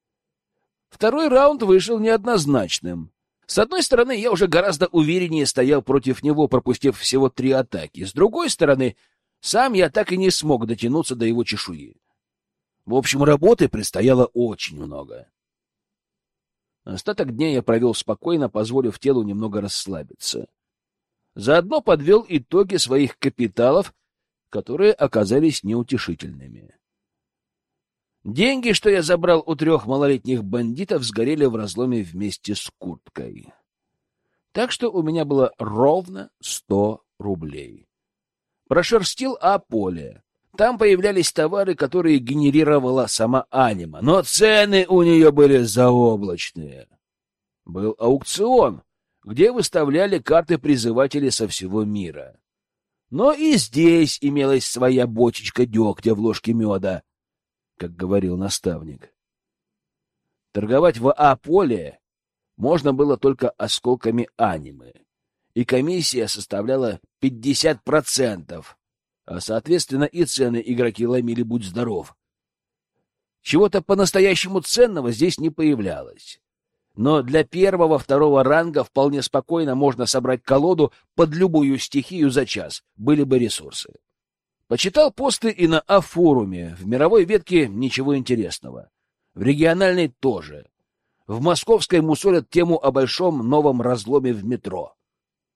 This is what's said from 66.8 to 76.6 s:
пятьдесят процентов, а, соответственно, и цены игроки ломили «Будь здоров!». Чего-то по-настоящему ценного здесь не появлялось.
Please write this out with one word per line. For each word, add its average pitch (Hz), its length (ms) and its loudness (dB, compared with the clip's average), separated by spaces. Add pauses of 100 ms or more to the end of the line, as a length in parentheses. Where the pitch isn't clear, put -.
пятьдесят 135 640 -2
процентов, 104 920 -4 (480)
а, 90 140 -10
соответственно, 135 640 -2
и 170 200 -2
цены 120 400 -2
игроки 117 400 -2
ломили 120 360 -2
«Будь 113 240 -4
здоров!». 98 500 -8 (1300)
Чего-то 190 400 0
по-настоящему 190 800 0
ценного 185 500 0
здесь 139 280 0
не 156 100 -2
появлялось. 104 920 -4 (540)